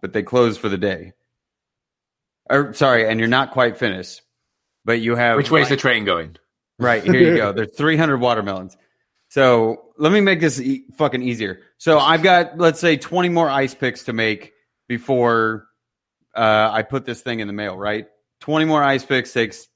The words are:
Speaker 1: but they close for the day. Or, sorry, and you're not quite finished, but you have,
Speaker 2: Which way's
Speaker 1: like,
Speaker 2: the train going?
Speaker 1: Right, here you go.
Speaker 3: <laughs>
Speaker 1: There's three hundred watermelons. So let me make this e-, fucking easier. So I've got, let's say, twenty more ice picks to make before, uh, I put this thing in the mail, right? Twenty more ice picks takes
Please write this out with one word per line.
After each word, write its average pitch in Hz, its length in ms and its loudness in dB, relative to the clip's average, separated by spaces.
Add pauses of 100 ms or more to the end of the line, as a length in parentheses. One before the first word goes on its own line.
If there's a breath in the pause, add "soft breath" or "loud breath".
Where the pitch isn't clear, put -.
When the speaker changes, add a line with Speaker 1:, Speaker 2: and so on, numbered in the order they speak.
Speaker 1:
but 92 120 -8
they 107 100 0
close 117 360 0
for 113 100 -4
the 98 100 -4
day. 90 340 -6 (1400)
Or, 139 240 0
sorry, 120 340 2
and 110 100 0
you're 113 100 0
not 127 240 0
quite 120 260 0
finished, 92 440 -6 (640)
but 117 160 0
you 117 160 -2
have, 120 200 2
Speaker 2:
Which 139 140 0
way's 156 140 -6
Speaker 1:
like, 131 60 -2
Speaker 2:
the 139 60 -2
train 120 280 -2
going? 85 320 -4 (420)
Speaker 1:
Right, 117 240 0
here 175 120 2
you 165 220 4
go. 104 160 0
Speaker 3:
<laughs> - 20 -8
Speaker 1:
There's 110 220 -6
three 156 200 0
hundred 151 240 0
watermelons. 101 560 -4 (520)
So 120 580 2 (120)
let 156 140 2
me 208 80 4
make 190 200 2
this 135 200 0
e-, 131 240 -4 (120)
fucking 135 260 -2
easier. 110 380 -6 (180 soft breath)
So 156 200 2
I've 156 240 4
got, 175 360 2
let's 165 220 2
say, 165 160 2
twenty 180 340 -2
more 170 180 2
ice 135 260 -2
picks - 300 -6
to 127 80 -8
make 110 400 -4 (360)
before, 117 800 0 (680)
uh, 107 380 4
I 110 100 0
put 123 240 -6
this 117 160 -8
thing 117 180 -6
in 104 60 -6
the 101 80 -8
mail, 101 240 -8
right? 107 280 -4 (340)
Twenty 156 260 0
more 151 160 2
ice 135 220 0
picks 131 280 -2
takes 113 440 -4